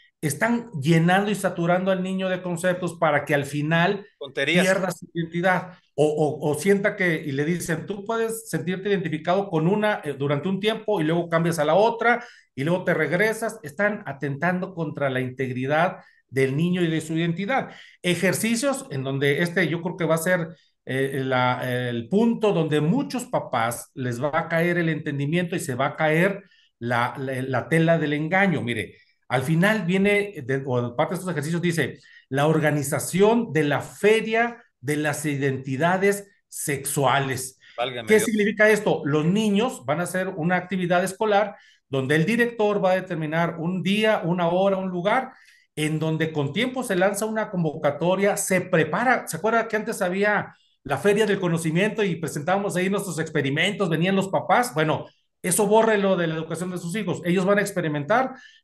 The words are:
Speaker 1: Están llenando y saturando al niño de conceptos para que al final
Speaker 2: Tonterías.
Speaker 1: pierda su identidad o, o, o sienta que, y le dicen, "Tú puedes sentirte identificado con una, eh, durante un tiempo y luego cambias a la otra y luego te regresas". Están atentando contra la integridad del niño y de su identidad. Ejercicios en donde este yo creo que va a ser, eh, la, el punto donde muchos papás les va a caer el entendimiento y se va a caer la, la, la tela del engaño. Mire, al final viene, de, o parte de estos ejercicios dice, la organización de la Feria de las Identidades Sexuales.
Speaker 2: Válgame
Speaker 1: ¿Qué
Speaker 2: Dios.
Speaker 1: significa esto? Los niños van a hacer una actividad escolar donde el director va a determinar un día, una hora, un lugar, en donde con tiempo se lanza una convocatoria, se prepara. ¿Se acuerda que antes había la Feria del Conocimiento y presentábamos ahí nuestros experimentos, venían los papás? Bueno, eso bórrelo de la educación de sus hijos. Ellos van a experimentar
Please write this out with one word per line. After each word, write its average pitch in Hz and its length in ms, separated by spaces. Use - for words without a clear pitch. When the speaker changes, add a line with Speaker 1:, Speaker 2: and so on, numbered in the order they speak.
Speaker 1:
Están 233 500
llenando 170 520
y - 20
saturando 180 560
al 185 100
niño 190 280
de 180 140
conceptos 175 540
para 147 280
que 151 100
al 143 100
final 165 640
Speaker 2:
Tonterías. 147 440
Speaker 1:
pierda 185 280
su - 200
identidad 170 640
o, 147 100
o, 151 420
o 151 60
sienta 202 400
que, 175 220
y 151 160
le 139 120
dicen, 165 420
"Tú 202 180
puedes 226 440
sentirte 180 400
identificado 175 600
con 160 160
una, 208 380
eh, 147 120
durante 143 320
un 196 120
tiempo 214 400
y 156 40
luego 170 240
cambias 165 300
a 147 60
la 151 100
otra 226 500
y 131 80
luego 135 220
te 170 100
regresas". 202 720
Están 208 420
atentando 170 680
contra 143 360
la 127 80
integridad 131 800
del 131 280
niño 180 260
y 170 40
de 160 140
su 156 140
identidad. 175 560
Ejercicios 208 920
en 135 120
donde 143 400
este 170 240
yo 160 160
creo 170 140
que 175 80
va 160 100
a 160 40
ser, 175 320
eh, 135 380
la, 127 440
el 117 200
punto 220 440
donde 151 280
muchos 226 440
papás 120 680
les 123 280
va 147 120
a 165 140
caer 170 300
el 170 100
entendimiento 156 680
y - 20
se 131 160
va 135 120
a 147 100
caer 170 480
la, 120 400
la, 131 240
la 127 260
tela 165 300
del 147 140
engaño. 160 500
Mire, 110 360
al 127 160
final 180 420
viene, 196 580
de, 135 220
o 120 280
parte 160 200
de 170 60
estos 185 120
ejercicios 156 300
dice, 165 360
la 139 180
organización 156 1080
de 151 100
la 143 160
Feria 220 800
de 147 180
las 147 280
Identidades 143 1040
Sexuales. 135 1080
Speaker 2:
Válgame 123 280
Speaker 1:
¿Qué 214 100
Speaker 2:
Dios. 214 100
Speaker 1:
significa 214 420
esto? 202 380
Los 151 180
niños 214 640
van 151 140
a - 20
hacer 185 260
una 175 280
actividad 180 460
escolar 202 540
donde 135 260
el 160 120
director 220 580
va 185 60
a 185 60
determinar 170 640
un 175 240
día, 214 400
una 175 260
hora, 190 280
un 190 140
lugar, 202 420
en 156 220
donde 160 320
con 147 220
tiempo 254 300
se 196 140
lanza 202 280
una 220 260
convocatoria, 175 880
se 185 240
prepara. 175 640
¿Se - 120
acuerda 220 280
que 214 100
antes 214 260
había 196 520
la 139 140
Feria 208 260
del 196 160
Conocimiento 175 640
y 180 120
presentábamos 170 600
ahí 180 140
nuestros 185 280
experimentos, 160 720
venían 170 280
los 190 120
papás? 208 460
Bueno, 156 320
eso 180 220
bórrelo 208 500
de 170 120
la 160 60
educación 165 360
de 180 80
sus 170 160
hijos. 175 300
Ellos 175 200
van 202 140
a 202 40
experimentar 175 720